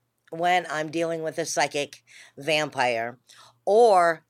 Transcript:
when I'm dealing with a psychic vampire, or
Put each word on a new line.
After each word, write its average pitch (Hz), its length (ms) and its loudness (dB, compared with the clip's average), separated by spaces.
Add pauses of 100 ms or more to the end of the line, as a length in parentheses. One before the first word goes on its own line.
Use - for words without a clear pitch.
(320)
when 175 380 0
I'm 151 220 -6
dealing 165 320 -4
with 156 160 -6
a 160 60 -4
psychic - 580 -4 (340)
vampire, 131 840 -2 (460)
or 190 640 4